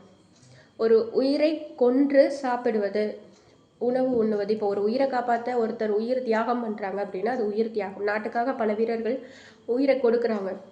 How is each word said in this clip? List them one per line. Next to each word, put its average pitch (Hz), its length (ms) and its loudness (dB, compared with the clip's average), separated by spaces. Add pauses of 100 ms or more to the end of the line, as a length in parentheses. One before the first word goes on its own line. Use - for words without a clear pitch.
(760)
ஒரு 226 360 4
உயிரை 294 640 2
கொன்று 277 580 6
சாப்பிடுவது, 214 840 -2 (600)
உணவு 254 380 0
உண்ணுவது, 214 360 0
இப்போ 214 140 -2
ஒரு 202 160 0
உயிரை 254 240 0
காப்பாத்த 240 500 -2
ஒருத்தர் 220 320 -2
உயிர் 226 340 0
தியாகம் 233 400 0
பண்றாங்க 202 400 -6
அப்படின்னா, 196 240 -6
அது 233 200 -2
உயிர் 214 240 -2
தியாகம். 196 320 -6
நாட்டுக்காக 226 500 -2
பல 220 200 -2
வீரர்கள் 226 480 -2 (440)
உயிரை 269 360 2
கொடுக்குறாங்க. 220 560 0 (160)